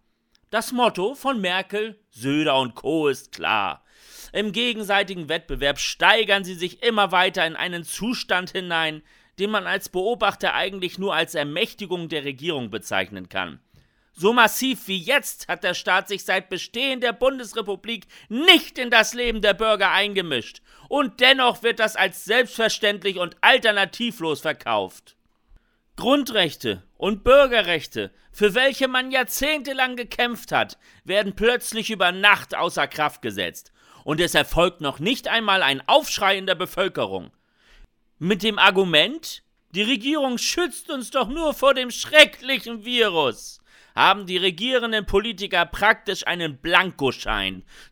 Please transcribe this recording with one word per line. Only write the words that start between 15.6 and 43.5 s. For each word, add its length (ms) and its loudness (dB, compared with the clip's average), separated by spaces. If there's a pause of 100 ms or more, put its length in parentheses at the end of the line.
der 120 -2
Staat 320 0
sich 180 -8
seit 240 -2
Bestehen 520 -6
der 120 0
Bundesrepublik 960 -4 (220)
nicht 500 4
in 100 -4
das 240 4
Leben 300 -2
der 100 4
Bürger 380 2
eingemischt. 720 -2 (260)
Und 300 -2
dennoch 420 4
wird 160 0
das 180 0
als 300 -2
selbstverständlich 920 0
und 220 -6
alternativlos 1000 2
verkauft. 760 -4 (800)
Grundrechte 840 0 (160)
und 260 -4
Bürgerrechte, 880 4 (200)
für 240 0
welche 320 2
man 240 -2
jahrzehntelang 840 -2
gekämpft 560 -4
hat, 280 0 (240)
werden 320 -2
plötzlich 560 -2
über 200 2
Nacht 440 2
außer 320 -2
Kraft 340 -4
gesetzt. 500 -6 (320)
Und 160 -2
es 140 0
erfolgt 480 2
noch 160 -4
nicht 300 -2
einmal 340 0
ein 260 0
Aufschrei 520 2
in 80 -8
der 80 0
Bevölkerung. 760 -4 (880)
Mit 240 0
dem 160 0
Argument, 840 4 (320)
die 80 0
Regierung 560 0
schützt 500 -4
uns 220 -8
doch 160 0
nur 260 -2
vor 220 4
dem 160 -4
schrecklichen 920 2
Virus, 800 0 (340)